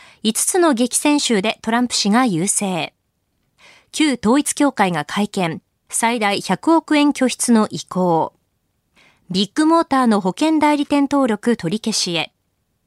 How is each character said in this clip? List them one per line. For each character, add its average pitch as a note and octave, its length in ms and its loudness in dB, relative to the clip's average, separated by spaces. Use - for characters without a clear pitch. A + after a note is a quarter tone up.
五 A3 220 -2
つ - 140 0
の E4 160 4
激 A#3+ 240 -2
戦 D4 200 2
州 A3 220 0
で G#3+ 220 -4
ト A3+ 80 -6
ラ A#3 100 0
ン B3 80 -2
プ - 60 -8
氏 - 160 -2
が B3 160 2
優 F3+ 200 -2
勢。 F#3 460 -4
旧 C#4+ 320 0
統 A#3 160 4
一 D4 140 -2
教 C#4+ 180 2
会 F#3+ 220 0
が D3+ 140 -4
会 G3+ 220 -2
見、 E3+ 340 -4
最 A#3 320 -2
大 G3+ 220 -2
百 G3+ 300 0
億 D#4 260 2
円 D4 160 4
拠 B3+ 160 0
出 - 200 -4
の G#3+ 200 4
意 - 160 -12
向。 F3 480 0
ビ F#3 160 -2
ッ - 80 -14
グ D#4 100 0
モ E4 160 4
ー E4 40 0
タ C4 180 0
ー B3 40 2
の G#3 140 2
保 F3+ 180 -2
険 D#4 200 2
代 D4 180 2
理 C#4+ 100 -2
店 C#4+ 240 0
登 C#4 160 2
録 A3+ 300 0
取 F3 220 -4
り - 20 -6
消 G#3+ 140 -6
し F3 200 -4
へ。 D#3 180 -4